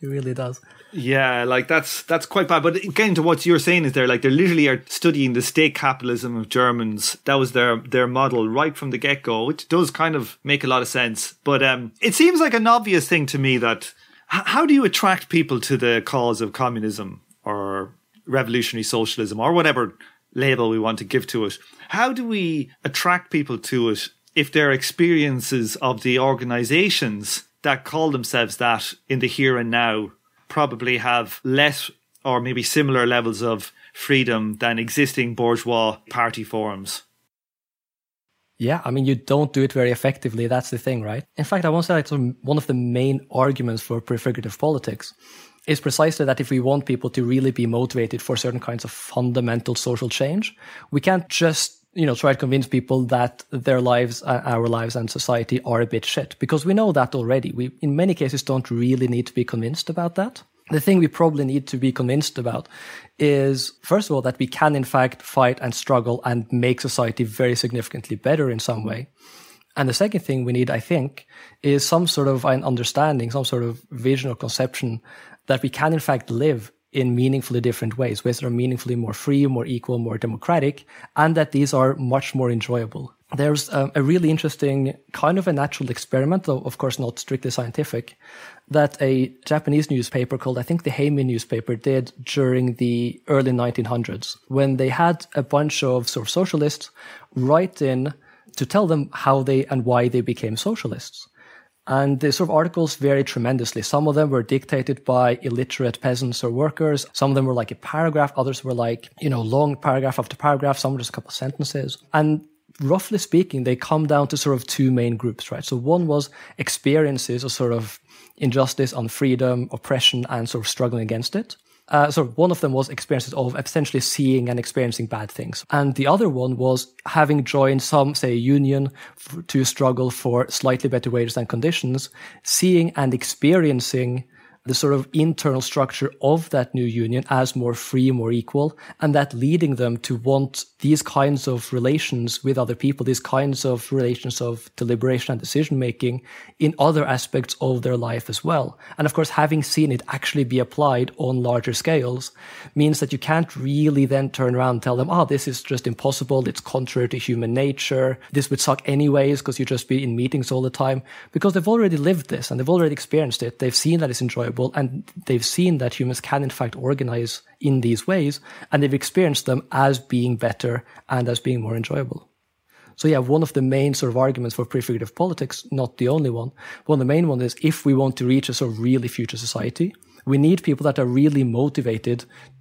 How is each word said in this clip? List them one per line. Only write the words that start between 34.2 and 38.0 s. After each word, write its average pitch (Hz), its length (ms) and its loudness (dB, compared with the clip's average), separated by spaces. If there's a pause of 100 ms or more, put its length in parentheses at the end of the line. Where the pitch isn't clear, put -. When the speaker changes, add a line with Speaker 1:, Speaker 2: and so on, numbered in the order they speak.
Speaker 2:
than 117 200 0
existing 120 600 0
bourgeois 117 640 0 (120)
party 117 320 -2
forms? 101 600 -8 (1600)